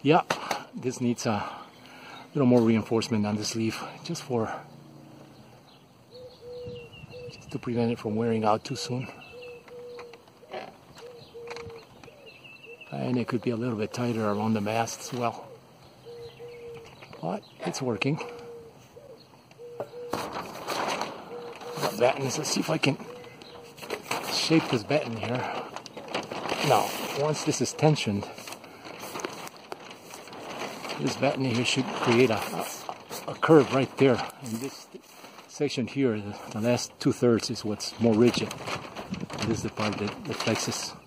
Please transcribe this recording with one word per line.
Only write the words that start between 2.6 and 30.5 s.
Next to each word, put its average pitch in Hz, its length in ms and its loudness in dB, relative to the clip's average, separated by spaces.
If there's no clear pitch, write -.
reinforcement 110 680 4
on 107 80 2
this 107 200 -2
leaf, 110 280 0
just - 200 -6
for, 113 280 0
just - 200 -16
to 139 80 -6
prevent 117 320 2
it 117 80 -2
from 107 160 -2
wearing 113 300 2
out 107 180 4
too 135 120 -6
soon. 123 320 -4
And 127 260 0
it 117 100 0
could 113 140 0
be 123 100 0
a 117 40 0
little 113 220 -2
bit 104 160 -2
tighter 120 320 0
around 104 280 2
the 107 80 2
mast 113 400 0
as - 180 -8
well. 117 280 -2
But 185 220 -4
it's - 160 -4
working. 131 400 0
Got 104 180 -2
battens. 131 380 4
Let's - 140 -2
see - 100 0
if - 80 -2
I 160 80 2
can - 200 2
shape - 380 4
this 117 140 2
batten 127 340 0
here. 113 260 -2
Now, 104 200 6
once 147 240 2
this 151 180 2
is 123 120 0
tensioned, 127 540 4